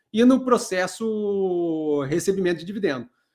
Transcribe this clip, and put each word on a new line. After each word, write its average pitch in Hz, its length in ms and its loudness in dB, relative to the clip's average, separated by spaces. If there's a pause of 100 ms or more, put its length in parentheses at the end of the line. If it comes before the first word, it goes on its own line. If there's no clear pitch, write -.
(120)
e 226 140 4
no 262 180 6
processo 185 1700 -2
recebimento 175 480 0
de 165 80 -14
dividendo. 175 420 -4 (280)